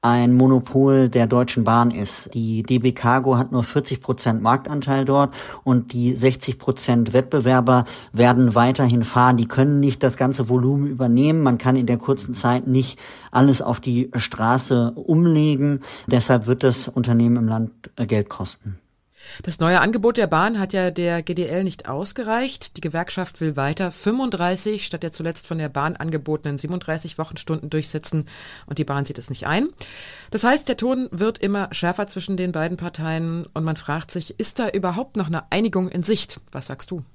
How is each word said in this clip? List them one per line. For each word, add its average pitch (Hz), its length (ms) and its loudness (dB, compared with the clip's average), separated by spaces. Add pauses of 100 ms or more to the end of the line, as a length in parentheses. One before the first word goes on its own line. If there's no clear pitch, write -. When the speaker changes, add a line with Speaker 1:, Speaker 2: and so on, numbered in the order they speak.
Speaker 1:
ein 120 320 4
Monopol 131 720 4
der 117 180 2
Deutschen 123 380 0
Bahn 117 260 4
ist. - 440 -8
Die 113 280 -2
D 127 160 2
B 123 140 2
Cargo 127 460 2
hat 131 140 -2
nur 123 120 0
vierzig 139 380 -4
Prozent 113 400 -2
Marktanteil 135 640 0
dort 139 280 2 (280)
und 127 320 2
die 123 200 0
sechzig 127 440 0
Prozent 120 560 0
Wettbewerber 127 720 4 (260)
werden 120 420 4
weiterhin 120 480 4
fahren. 123 360 4
Die 117 100 0
können 143 320 2
nicht 139 220 0
das 127 160 0
ganze 131 320 0
Volumen 135 380 2
übernehmen. 135 540 2
Man 123 140 4
kann 127 200 2
in 123 100 0
der 120 100 0
kurzen 135 380 -4
Zeit 123 320 0
nicht 131 320 0 (320)
alles 131 320 4
auf 113 180 -2
die 127 340 -2
Straße 117 800 0
umlegen. 151 840 2 (260)
Deshalb 120 400 2
wird 127 180 0
das 123 220 2
Unternehmen 117 500 2
im 117 120 0
Land, 113 240 -2 (240)
äh, 117 100 -2
Geld 104 220 0
kosten. - 500 -12 (640)
Speaker 2:
Das 170 160 -8
neue 170 220 4
Angebot 226 380 2
der 208 80 4
Bahn 190 320 2
hat 196 160 -4
ja 185 160 0
der 170 320 -2
G 175 100 -6
D 170 140 -2
L 180 180 -2
nicht - 240 -8
ausgereicht. 220 880 -6
Die 175 60 -14
Gewerkschaft 170 580 -6
will 156 160 -2
weiter 151 340 -2
fünfunddreißig 202 920 -2
statt - 180 -8
der 165 100 -8
zuletzt 160 340 -8
von 165 100 -6
der 151 140 -6
Bahn 147 260 -4
angebotenen 151 640 -6
siebenunddreißig 160 580 -8
Wochenstunden 160 540 -8
durchsetzen. 156 560 -4 (400)
Und 147 100 -8
die 151 80 -2
Bahn 139 220 -4
sieht - 100 -10
es - 140 -14
nicht - 160 -10
ein. 226 220 0 (640)
Das 220 140 -4
heißt, 269 240 2
der 240 80 -2
Ton 254 340 -2
wird 208 280 -2
immer 196 320 -2
schärfer 185 360 -2
zwischen 196 300 -8
den 180 160 -4
beiden 170 240 -4
Parteien. 165 800 -6
Und 160 100 -2
man 160 120 -2
fragt 156 340 -6
sich, - 280 -10
ist - 200 -6
da 226 100 -2
überhaupt 190 480 -4
noch 180 120 -2
eine 160 220 -4
Einigung 185 380 0
in 175 140 -4
Sicht? - 380 -2 (120)
Was 135 140 -12
sagst - 240 -10
du? 170 120 -10 (120)